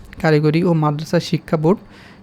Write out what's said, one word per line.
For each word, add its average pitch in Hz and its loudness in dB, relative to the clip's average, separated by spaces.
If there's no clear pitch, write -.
কারিগরি 156 2
ও 175 2
মাদ্রাসা 156 0
শিক্ষা - -4
বোর্ড, 160 2